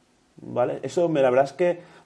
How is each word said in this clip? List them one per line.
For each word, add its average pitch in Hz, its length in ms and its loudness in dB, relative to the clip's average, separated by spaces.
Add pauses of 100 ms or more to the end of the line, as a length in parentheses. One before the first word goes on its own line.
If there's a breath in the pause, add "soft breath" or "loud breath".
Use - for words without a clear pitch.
(420)
¿Vale? 120 420 -2
Eso 170 260 0
me, 147 120 2
la 131 100 4
verdad 135 140 4
es 139 80 -8
que 175 280 -2 (240 loud breath)